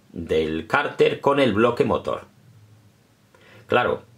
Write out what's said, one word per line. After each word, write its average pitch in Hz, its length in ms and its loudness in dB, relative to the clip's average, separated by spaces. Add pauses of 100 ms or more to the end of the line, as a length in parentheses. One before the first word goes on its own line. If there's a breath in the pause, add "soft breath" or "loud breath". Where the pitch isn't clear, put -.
(120)
del 80 540 -4
cárter 143 560 0
con 139 180 2
el 123 140 2
bloque 117 320 2
motor. 67 400 -4 (1400 soft breath)
Claro, 110 340 0 (160)